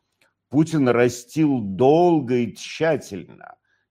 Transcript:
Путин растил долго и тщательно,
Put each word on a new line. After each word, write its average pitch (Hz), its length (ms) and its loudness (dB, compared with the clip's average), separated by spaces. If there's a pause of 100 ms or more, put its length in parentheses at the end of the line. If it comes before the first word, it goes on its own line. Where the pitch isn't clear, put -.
(500)
Путин 147 400 0
растил 123 720 0
долго 127 800 2
и 117 180 -4
тщательно, 80 1040 -8 (340)